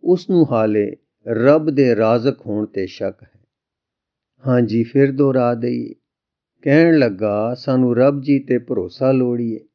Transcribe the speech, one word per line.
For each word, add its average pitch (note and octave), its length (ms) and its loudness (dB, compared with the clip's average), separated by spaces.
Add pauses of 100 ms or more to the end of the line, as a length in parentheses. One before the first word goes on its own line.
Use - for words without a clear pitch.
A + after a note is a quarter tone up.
ਉਸ F3+ 260 0
ਨੂੰ E3 220 2
ਹਾਲੇ G#2+ 440 0 (320)
ਰੱਬ C#3+ 420 2
ਦੇ C3 260 2
ਰਾਜ਼ਕ A2+ 400 0 (100)
ਹੋਣ G#2+ 200 -6
ਤੇ F#2+ 200 -8
ਸ਼ੱਕ F#2+ 360 -8
ਹੈ। - 180 -20 (1040)
ਹਾਂਜੀ, A#2 360 0
ਫਿਰ C#3 300 2
ਦੁਹਰਾ C3 420 0
ਦਈਏ। A#2+ 400 -8 (680)
ਕਹਿਣ D#3+ 360 4
ਲੱਗਾ, G#2+ 560 -2
"ਸਾਨੂੰ B2+ 420 0
ਰੱਬ C#3 240 2
ਜੀ C#3 180 0
ਤੇ B2+ 200 -2
ਭਰੋਸਾ A#2+ 540 -4
ਲੋੜੀਏ।" A#2+ 480 -2 (140)